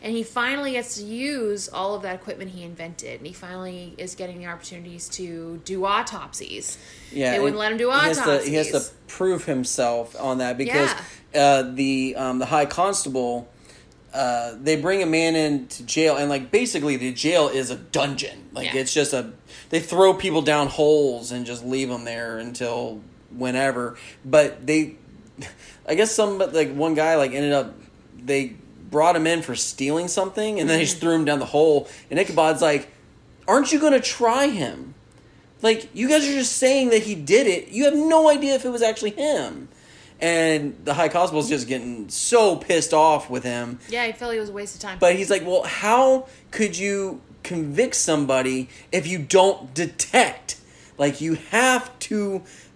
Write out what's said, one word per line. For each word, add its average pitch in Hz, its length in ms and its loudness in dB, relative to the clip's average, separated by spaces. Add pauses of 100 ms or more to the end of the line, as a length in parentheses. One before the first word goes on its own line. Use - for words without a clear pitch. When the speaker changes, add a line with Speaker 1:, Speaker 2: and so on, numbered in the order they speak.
Speaker 1:
And 220 120 -6
he 226 80 -4
finally 262 500 -4
gets 240 240 -8
to 208 60 -12
use 226 640 -6
all 196 280 -6
of 196 80 -10
that 185 120 -8
equipment 190 360 -12
he 180 120 -16
invented, 170 540 -14
and - 100 -18
he 180 60 -16
finally 180 640 -14
is 180 180 -14
getting 180 220 -12
the 175 80 -16
opportunities 175 640 -16
to 165 560 -12
do 185 200 -6
autopsies. 196 920 -6 (340)
Speaker 2:
Yeah, 131 200 -2
Speaker 1:
They 123 80 0
wouldn't 139 160 0
Speaker 2:
and 214 40 -6
Speaker 1:
let 214 120 -2
him 226 80 -4
do 240 100 0
Speaker 2:
he 269 80 2
has 302 200 2
to, 143 280 2
he 143 100 -2
has 156 120 2
to 151 100 -2
Speaker 1:
autopsies. - 160 -4 (140)
Speaker 2:
prove 185 380 -2
himself 123 720 -2
on 131 180 -2
that, 123 200 -2
because, 139 360 0 (400)
Speaker 1:
Yeah. 147 80 4
Speaker 2:
uh, 135 320 6
the, 135 420 0
um, 127 240 -4
the 131 60 -2
high 147 220 2
constable, 131 840 -2 (640)
uh, 120 480 -2
they 151 140 2
bring 185 280 0
a 170 40 0
man 165 280 2
into 147 480 -2
jail, 156 340 2
and, 143 120 -2
like, 135 220 -4
basically 170 460 0
the 127 140 -4
jail 151 380 2
is 127 220 -4
a 127 40 -6
dungeon. - 760 -6
Like, 127 200 -8
Speaker 1:
Yeah. 131 80 0
Speaker 2:
it's 127 120 -4
just 147 180 2
a, 120 200 -4 (380)
they 165 100 0
throw 185 340 6
people 180 300 0
down 147 240 2
holes 139 640 2
and 123 160 -8
just 120 180 -10
leave 131 240 -4
them 120 160 -8
there 117 320 -8
until 120 640 -6 (300)
whenever. 123 640 -2 (300)
But 139 400 4
they, 156 300 0 (880)
I - 80 -2
guess 220 180 2
some, 202 280 0
like, 151 340 2
one 156 220 0
guy, 156 220 2
like, 135 160 2
ended 143 200 0
up, 131 220 0 (420)
they 131 380 -2 (340)
brought 160 260 4
him 160 120 2
in 165 160 0
for 127 120 -8
stealing 151 520 -4
something, 202 520 -2
and 156 80 0
then 160 120 2
they 165 40 2
just 143 120 -2
Speaker 1:
Mm-hmm. 170 100 -6
Speaker 2:
threw 170 80 2
him 160 120 2
down 147 120 2
the 131 80 -4
hole. 147 420 4 (220)
And 143 100 -2
Ichabod's 160 440 2
like, 147 240 0 (600)
"Aren't 269 240 4
you 311 80 2
gonna 285 200 6
try 254 480 2
him? 139 480 -6 (640)
Like, 220 320 2
you 240 160 -2
guys 302 180 4
are 285 60 0
just 262 200 -2
saying 262 360 4
that 220 140 6
he 214 100 -6
did 175 320 4
it. 180 220 0
You 277 180 0
have 285 100 6
no 320 360 6
idea 277 240 2
if 262 100 -2
it 254 40 -2
was 240 120 -2
actually 220 300 0
him." 156 580 -4 (500)
And 160 640 0
the 143 120 -2
high 165 120 2
constable's 156 400 0
just 127 200 -2
getting 120 420 -8
so 220 460 4
pissed 160 360 0
off 156 380 4
with 123 140 -6
him. 120 340 -6 (120)
Speaker 1:
Yeah, 233 180 -4
he 220 60 -6
felt 233 200 -8
it 226 60 -4
was 208 100 -8
a 202 40 -14
waste 202 200 -10
of - 80 -16
time. 190 180 -12
Speaker 2:
But 180 160 6
he's 190 140 -4
like, 190 160 2
"Well, 180 160 2
how 262 680 4 (220)
could 202 260 -2
you 196 460 -4 (220)
convict 165 520 -2
somebody 131 760 0 (220)
if 175 140 -2
you 175 140 -4
don't 185 560 4
detect? - 800 0 (420)
Like, 143 240 0
you 160 140 -2 (160)
have 247 480 2
to 202 420 -4 (340)